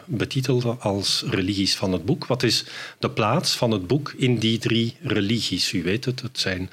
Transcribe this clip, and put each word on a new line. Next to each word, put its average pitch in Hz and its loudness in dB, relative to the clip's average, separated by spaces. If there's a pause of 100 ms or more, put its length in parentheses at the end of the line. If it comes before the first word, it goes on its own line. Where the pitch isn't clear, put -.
betiteld 123 0
als 98 0
religies 98 2
van 95 0
het 87 -2
boek? 160 0
Wat 123 0
is 110 2 (340)
de - -2
plaats 120 2
van - 2
het 92 0
boek 151 0
in 127 4
die 110 2
drie 117 0
religies? 104 0
U 90 -2
weet 101 -2
het, 127 -2
het - -8
zijn 92 -2